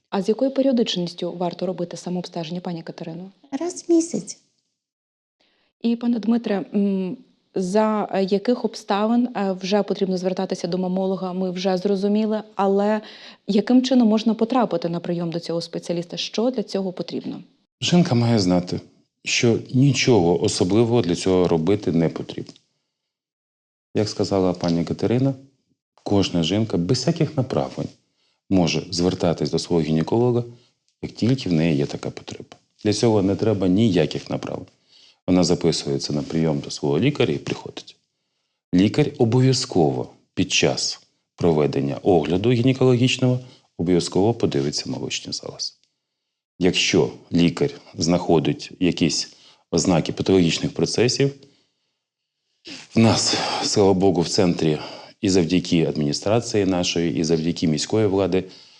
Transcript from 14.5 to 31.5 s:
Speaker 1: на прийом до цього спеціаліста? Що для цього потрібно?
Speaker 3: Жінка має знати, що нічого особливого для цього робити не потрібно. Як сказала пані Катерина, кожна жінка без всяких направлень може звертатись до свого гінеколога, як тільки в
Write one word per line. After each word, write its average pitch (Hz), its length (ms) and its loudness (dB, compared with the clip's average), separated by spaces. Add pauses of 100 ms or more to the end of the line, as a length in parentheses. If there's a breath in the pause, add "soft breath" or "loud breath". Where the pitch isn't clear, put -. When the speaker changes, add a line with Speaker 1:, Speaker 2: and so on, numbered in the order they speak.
Speaker 1:
на 170 100 -4
прийом 175 320 -4
до 170 80 -6
цього 170 220 -6
спеціаліста? 170 560 -8
Що 233 340 -2
для 240 120 -4
цього 190 300 -4
потрібно? - 460 -8 (420)
Speaker 3:
Жінка 165 340 4
має 117 240 4
знати, 90 420 0 (420)
що - 360 2 (140)
нічого 123 680 4
особливого 110 580 2
для 85 140 0
цього 92 320 2
робити 87 440 0
не 82 180 2
потрібно. - 440 -10 (1400)
Як 107 140 0
сказала 95 440 0
пані 85 300 0
Катерина, 117 500 0 (720)
кожна 90 400 0
жінка 101 340 -2
без 90 200 0
всяких - 400 -2
направлень 73 500 -4 (600)
може 87 420 2
звертатись 87 600 0
до 82 80 -2
свого 85 220 0
гінеколога, 113 600 0 (580 loud breath)
як - 100 -10
тільки 127 380 -2
в 87 40 0